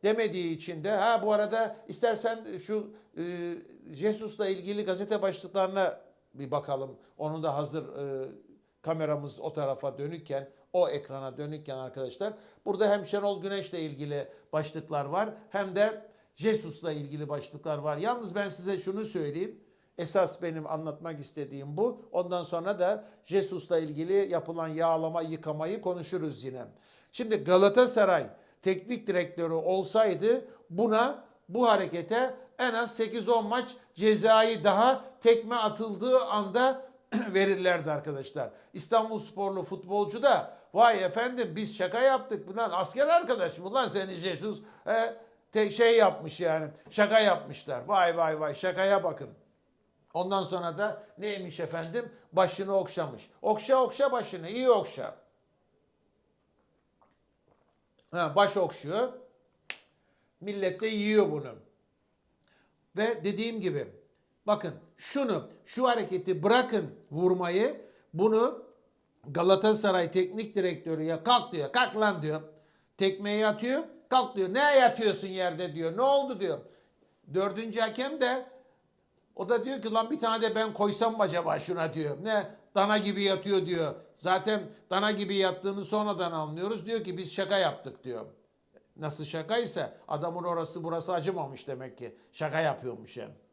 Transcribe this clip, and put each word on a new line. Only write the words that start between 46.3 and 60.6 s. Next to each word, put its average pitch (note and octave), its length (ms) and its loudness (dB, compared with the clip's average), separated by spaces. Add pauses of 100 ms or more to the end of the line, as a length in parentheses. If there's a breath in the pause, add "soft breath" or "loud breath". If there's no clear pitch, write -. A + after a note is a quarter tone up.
yani, D#3+ 280 0 (220 loud breath)
şaka G#3 300 6
yapmışlar. D3 640 0
Vay F3 320 4
vay D#3 220 2
vay, D#3 160 -2
şakaya F#3+ 480 2
bakın. C#3+ 260 -4 (840)
Ondan F#3 300 0
sonra E3+ 340 -4
da G#3 260 -2 (140 loud breath)
neymiş F#3+ 420 -8
efendim? E3 520 -6 (200 loud breath)
Başını F#3 440 2
okşamış. D#3+ 540 -4 (120)
Okşa G#3+ 420 4
okşa C4+ 280 2
başını, F#3+ 380 -6
iyi B3 200 0
okşa. - 460 2 (3000)
Ha, E3 240 0
baş G3+ 220 6
okşuyor. G3 560 -2 (1300)
Millet F#3+ 400 -4